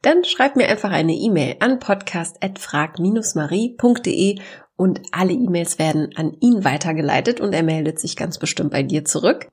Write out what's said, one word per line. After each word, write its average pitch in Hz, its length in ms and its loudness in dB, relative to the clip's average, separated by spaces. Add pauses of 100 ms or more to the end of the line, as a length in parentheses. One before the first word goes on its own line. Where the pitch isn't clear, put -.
Dann 349 240 4
schreib 277 320 2
mir 247 100 4
einfach 202 240 0
eine 160 220 2
E-Mail 185 480 0
an 254 180 2
podcast 196 640 -4
at 190 160 -6
frag 156 400 -4
marie 202 760 0
punkt 240 280 2
de 196 360 0 (340)
und 180 240 2 (140)
alle 185 180 2
E-Mails 175 480 0
werden 156 380 0
an 160 240 -2
ihn 233 240 4
weitergeleitet 160 720 0
und 208 140 -2
er 165 100 0
meldet 160 340 0
sich - 200 -8
ganz 160 220 -8
bestimmt 151 320 -4
bei 139 120 -2
dir 147 220 -2
zurück. - 480 0